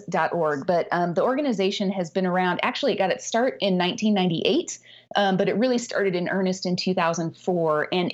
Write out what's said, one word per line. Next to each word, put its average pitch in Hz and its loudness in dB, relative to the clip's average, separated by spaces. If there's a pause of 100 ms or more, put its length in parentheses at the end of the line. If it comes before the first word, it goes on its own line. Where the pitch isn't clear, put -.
dot 170 0
org, 151 0
but, 175 2
um, 175 0
the 170 2
organization 214 0
has 185 -4
been 185 0
around, 180 0
actually 247 0
it - -4
got 190 2
its - -4
start 247 0
in 190 2
nineteen 180 0
ninety-eight, 185 0 (360)
um, 196 2
but 196 2
it - 0
really 240 2
started 202 -2
in 175 -2
earnest 185 -2
in 180 0
two 185 0
thousand 170 0
four. 165 0
And 180 0